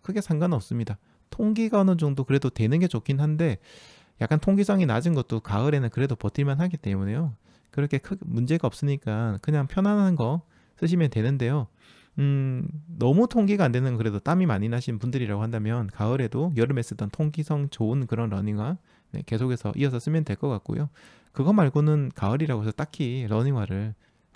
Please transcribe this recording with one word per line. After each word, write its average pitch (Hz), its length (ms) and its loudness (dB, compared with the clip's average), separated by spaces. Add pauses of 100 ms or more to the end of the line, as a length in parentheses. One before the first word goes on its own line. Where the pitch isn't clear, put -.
크게 196 200 -4
상관없습니다. 143 760 -2 (320)
통기가 220 500 0
어느 190 180 4
정도 143 280 0
그래도 135 240 2
되는 120 300 2
게 180 80 2
좋긴 135 320 -2
한데 151 380 0 (640)
약간 151 180 2
통기성이 196 460 2
낮은 139 300 2
것도 117 240 -2
가을에는 123 500 0
그래도 131 260 -2
버틸만 139 440 -2
하기 175 180 0
때문에요. 104 560 -2 (380)
그렇게 143 260 -2
크게 190 280 -6
문제가 123 420 0
없으니까 113 760 -2
그냥 147 260 0
편안한 196 480 2
거 139 260 0 (360)
쓰시면 165 320 2
되는데요. 127 580 0 (520)
음, 135 480 0 (200)
너무 165 420 4
통기가 202 340 2
안 127 80 4
되는, 127 240 0
그래도 110 240 0
땀이 175 260 2
많이 104 220 0
나신 117 320 -4
분들이라고 120 420 -2
한다면 113 460 -2
가을에도 123 720 -2
여름에 120 240 2
쓰던 104 300 -6
통기성 151 580 -2
좋은 117 380 -2
그런 113 220 -2
러닝화, 104 480 -2 (340)
네, - 140 -8
계속해서 117 520 -2
이어서 113 220 0
쓰면 156 260 -2
될 101 120 -4
것 - 120 -2
같고요. 131 400 -4 (420)
그거 147 220 2
말고는 151 640 4
가을이라고 123 480 0
해서 107 80 -2
딱히 131 580 -4
러닝화를 107 640 0 (420)